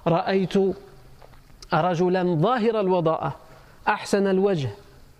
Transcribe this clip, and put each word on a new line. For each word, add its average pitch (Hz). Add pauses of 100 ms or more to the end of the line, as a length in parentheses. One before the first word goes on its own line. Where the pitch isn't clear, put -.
Ra'aytu 190 (1000)
rajulan 180
zahira 220
al-wada'a, 170 (500)
ahsan 202
al-wajh. » 190 (520)